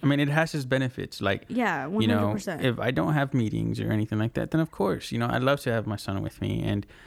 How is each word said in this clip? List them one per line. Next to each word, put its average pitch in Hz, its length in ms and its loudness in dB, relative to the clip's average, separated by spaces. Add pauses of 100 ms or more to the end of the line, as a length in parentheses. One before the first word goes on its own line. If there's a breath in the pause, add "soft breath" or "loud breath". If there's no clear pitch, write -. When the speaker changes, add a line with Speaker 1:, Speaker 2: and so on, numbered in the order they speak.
Speaker 1:
I - 40 2
mean, 143 140 4
it 143 80 2
has 156 260 0
its 143 100 -2
benefits. 127 560 -2
Like, 98 280 0
Speaker 2:
Yeah, 180 400 -2
Speaker 1:
you 208 180 2
know, 104 80 4
Speaker 2:
one 104 100 4
hundred 104 100 0
percent. 196 300 -4
Speaker 1:
if 120 140 2
I 117 120 0
don't 143 240 2
have 139 200 0
meetings 113 460 0
or 107 100 -2
anything 107 280 0
like 110 160 0
that, 113 180 -2
then 160 80 2
of 160 100 -2
course, - 420 -2
you 113 60 -2
know, 120 100 0
I'd 123 140 0
love 139 200 2
to 123 100 -2
have 113 140 0
my 107 100 -4
son 98 260 -4
with - 180 -8
me, 104 240 -2
and 104 220 -2 (200 loud breath)